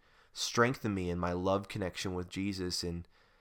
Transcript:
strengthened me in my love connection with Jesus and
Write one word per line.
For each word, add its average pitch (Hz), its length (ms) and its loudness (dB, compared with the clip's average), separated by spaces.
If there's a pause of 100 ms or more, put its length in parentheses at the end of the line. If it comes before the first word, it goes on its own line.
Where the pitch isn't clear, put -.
(340)
strengthened 120 640 2
me 90 160 0
in 87 80 0
my 87 140 2
love 95 340 2
connection 95 480 -4
with 90 140 -4
Jesus 95 520 -2
and 85 260 -4 (340)